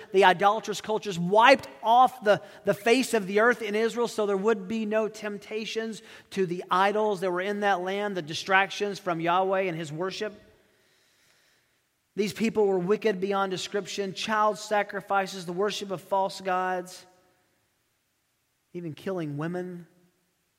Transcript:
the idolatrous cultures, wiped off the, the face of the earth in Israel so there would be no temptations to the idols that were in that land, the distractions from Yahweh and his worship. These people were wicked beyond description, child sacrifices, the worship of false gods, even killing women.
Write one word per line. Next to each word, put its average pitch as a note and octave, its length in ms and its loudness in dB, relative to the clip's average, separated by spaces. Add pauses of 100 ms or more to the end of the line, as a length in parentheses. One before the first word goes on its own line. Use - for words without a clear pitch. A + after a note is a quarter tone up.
(140)
the F#3+ 120 8
idolatrous G3+ 540 4
cultures, G#3 380 -4
wiped A3 500 6 (140)
off A#3+ 420 4
the, G3+ 180 4 (220)
the G3 100 2
face A#3 400 2
of G3+ 140 0
the G3+ 140 0
earth A#3+ 200 4
in G#3 140 -4
Israel A3+ 320 0
so G#3+ 180 -2
there G3+ 120 2
would G3+ 300 0
be A3 180 -4
no A3 220 0
temptations G#3+ 920 -8 (300)
to F#3+ 140 0
the F3 240 -4
idols G3+ 520 2
that F#3+ 100 -2
were F3+ 100 -2
in G3+ 200 -4
that G3 200 2
land, G3+ 340 -4
the F3+ 60 -4
distractions F#3+ 800 0
from E3+ 200 -4
Yahweh F#3+ 420 2
and F3+ 160 -4
his D#3+ 140 -10
worship. F#3 520 -8 (1700)
These F#3+ 180 -2
people G#3 320 0
were F#3+ 140 2
wicked G#3 420 0
beyond G3 300 -2
description, G3 640 -6
child G#3+ 440 0
sacrifices, G3 880 -2
the F3+ 80 -6
worship G3 380 -4
of F3 100 -6
false G3 400 -2
gods, F#3 640 -4 (1700)
even E3+ 200 -10
killing D#3+ 440 -6
women. F3 480 -8 (720)